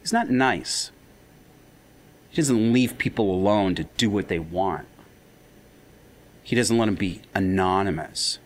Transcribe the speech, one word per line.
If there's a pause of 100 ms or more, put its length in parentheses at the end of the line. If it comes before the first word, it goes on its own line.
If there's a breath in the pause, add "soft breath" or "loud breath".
He's
not
nice. (1400)
He
doesn't
leave
people
alone
to (120)
do
what
they
want. (1600)
He
doesn't
let
'em
be (120)
anonymous.